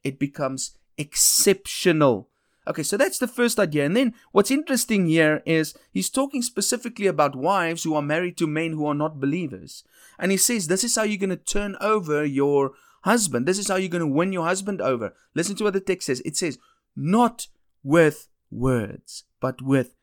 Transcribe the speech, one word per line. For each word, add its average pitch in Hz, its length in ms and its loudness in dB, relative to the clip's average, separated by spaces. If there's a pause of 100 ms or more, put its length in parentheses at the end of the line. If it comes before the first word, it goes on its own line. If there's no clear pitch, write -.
It 139 140 -6
becomes 139 600 -6 (200)
exceptional. - 1300 2 (380)
Okay, - 160 -4
so 202 140 -2
that's 277 200 0
the 247 100 -2
first 240 320 0
idea. 151 240 0
And 170 140 0
then 254 160 2 (180)
what's 202 200 4
interesting 233 560 0
here 156 360 4
is 160 300 0 (180)
he's 190 180 -4
talking 277 340 -2
specifically 233 640 -4
about 147 280 2
wives 170 480 -2
who 160 120 -2
are 151 60 0
married 170 360 -2
to 170 100 -2
men 160 260 -4
who 151 120 -4
are 147 80 -2
not 151 260 -4
believers. 139 640 -6 (360)
And 185 120 0
he 190 60 2
says, 202 300 0
"This 190 160 0
is 240 120 -2
how 220 60 0
you're 214 160 -2
gonna 190 180 -2
turn 202 460 -4
over 170 420 0
your 139 500 2 (280)
husband. 175 460 2
This 190 100 2
is 196 120 -4
how 190 60 0
you're 190 140 -2
gonna 170 180 0
win 165 240 2
your 175 140 -2
husband 190 360 -2
over." 117 340 -2 (180)
Listen 175 220 -2
to 220 80 -4
what 202 100 0
the 196 80 0
text 185 260 -4
says. 127 160 -2
It 156 140 -8
says, 160 220 -4 (360)
"Not 208 520 0 (340)
with 151 460 4 (240)
words, 117 720 -4 (160)
but 131 240 -6
with 135 400 0